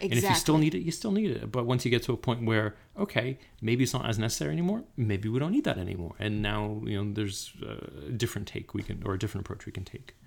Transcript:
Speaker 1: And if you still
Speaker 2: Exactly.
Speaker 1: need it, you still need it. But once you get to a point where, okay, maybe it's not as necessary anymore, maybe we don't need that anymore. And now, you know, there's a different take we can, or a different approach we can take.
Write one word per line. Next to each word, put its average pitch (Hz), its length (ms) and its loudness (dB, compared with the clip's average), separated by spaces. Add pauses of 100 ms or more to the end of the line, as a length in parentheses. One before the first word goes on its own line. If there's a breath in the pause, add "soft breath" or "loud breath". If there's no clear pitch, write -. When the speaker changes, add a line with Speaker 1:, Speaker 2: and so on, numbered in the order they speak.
Speaker 1:
And 190 120 -2
if 180 120 4
you 196 100 6
still 160 220 6
Speaker 2:
Exactly. 156 40 8
Speaker 1:
need 156 160 4
it, 185 40 -2
you 165 120 -2
still 208 200 -2
need 208 180 2
it. 113 220 -4
But 123 140 0
once 123 180 2
you 127 60 0
get 120 140 4
to 127 100 0
a - 20 0
point 117 300 -2
where, 107 280 4 (240 soft breath)
okay, 127 400 -2 (220 soft breath)
maybe 120 240 4
it's 120 80 2
not 127 160 0
as 110 100 0
necessary 113 340 0
anymore, 180 320 0 (120)
maybe 104 320 0
we 117 100 2
don't 156 140 0
need 277 120 2
that - 120 0
anymore. 90 420 -4
And 107 220 -2
now, 107 460 -2
you 104 180 -2
know, 104 80 -2
there's 101 400 -4 (100)
a - 500 -10
different 107 360 -2
take - 240 -8
we 101 100 -2
can, - 220 -6
or 98 100 0
a 95 40 0
different 101 280 -4
approach - 200 -10
we - 60 -8
can 98 120 -8
take. - 300 -16 (120)